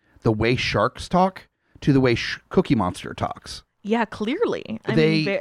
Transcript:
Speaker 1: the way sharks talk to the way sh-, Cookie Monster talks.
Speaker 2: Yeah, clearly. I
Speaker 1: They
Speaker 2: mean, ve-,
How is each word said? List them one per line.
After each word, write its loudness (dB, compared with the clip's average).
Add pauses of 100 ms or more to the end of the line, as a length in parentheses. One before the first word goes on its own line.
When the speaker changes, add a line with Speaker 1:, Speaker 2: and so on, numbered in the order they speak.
(220)
Speaker 1:
the 2
way 2
sharks -2
talk 0 (320)
to 4
the 6
way 4
sh-, -4 (120)
Cookie 2
Monster -4
talks. -10 (220)
Speaker 2:
Yeah, 0
clearly. -4
I -2
Speaker 1:
They 6
Speaker 2:
mean, 2
ve-, -2 (100)